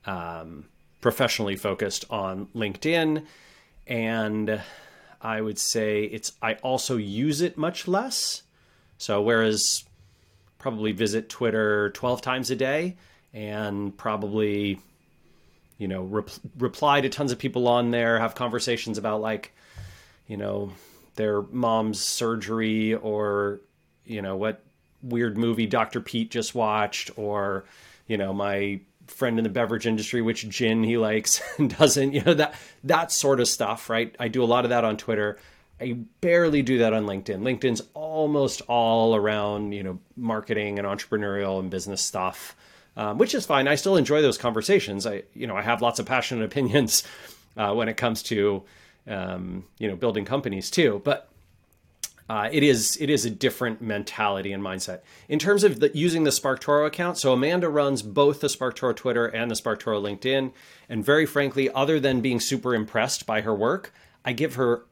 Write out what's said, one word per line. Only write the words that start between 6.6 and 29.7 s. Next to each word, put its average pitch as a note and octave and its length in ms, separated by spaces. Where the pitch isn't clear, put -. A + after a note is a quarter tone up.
use A#2 440
it F3 160
much E3+ 320
less. G#3+ 540
So G#2 240
whereas A2 640
probably G#2+ 340
visit G#2+ 360
Twitter G#2+ 600
twelve B2 320
times B2+ 280
a C3 60
day D3+ 400
and G#2 640
probably, G#2 840
you G2+ 100
know, F#2 140
rep-, G#2 280
reply C#3+ 420
to C3 80
tons C#3 240
of A#2+ 60
people B2 280
on A#2+ 240
there, A#2 300
have A2+ 140
conversations A#2 640
about, G#2+ 220
like, A2 320
you G#2+ 80
know, G2+ 360
their G#2 260
mom's A2 580
surgery A2 960
or, G#2 680
you G#2+ 180
know, F#2+ 140
what G#2+ 260
weird A#2+ 340
movie A2+ 300
Doctor A2+ 340
Pete A2+ 300
just A#2 240
watched, G#2+ 600
or, G2+ 480
you A2 100
know, G2 160
my G2+ 480
friend A#2 300
in A2+ 40
the A2 80
beverage A2+ 360